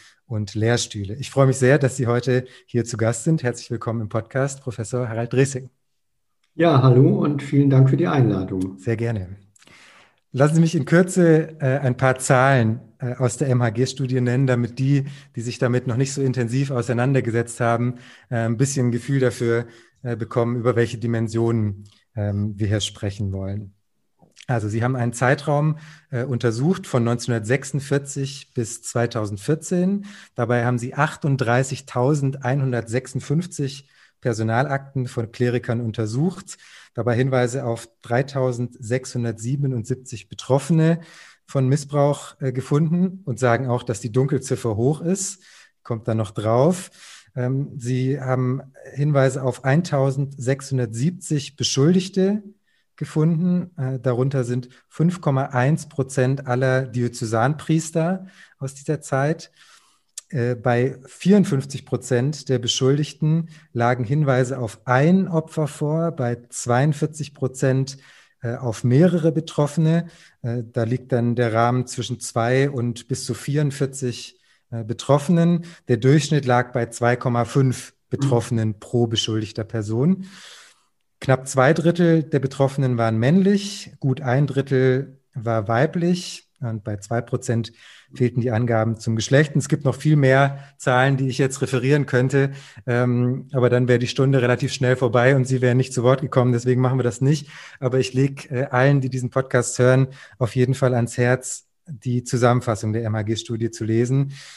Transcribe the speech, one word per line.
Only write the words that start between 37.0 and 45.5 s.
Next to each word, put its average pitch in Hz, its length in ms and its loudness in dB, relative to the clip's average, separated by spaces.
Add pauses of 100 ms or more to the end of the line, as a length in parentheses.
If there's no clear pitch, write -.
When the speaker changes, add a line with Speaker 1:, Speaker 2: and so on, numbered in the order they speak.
Speaker 1:
Hinweise 127 520 0
auf 117 220 -6 (120)
dreitausendsechshundertsiebenundsiebzig 123 2250 -4
Betroffene 160 680 2 (460)
von 131 220 0
Missbrauch, 143 720 0
äh, 135 100 -4
gefunden 165 760 0
und 120 120 -6
sagen 123 300 2
auch, 120 140 0
dass - 180 -6
die 117 100 -8
Dunkelziffer 127 640 -2
hoch 135 260 0
ist. 180 400 -4 (400)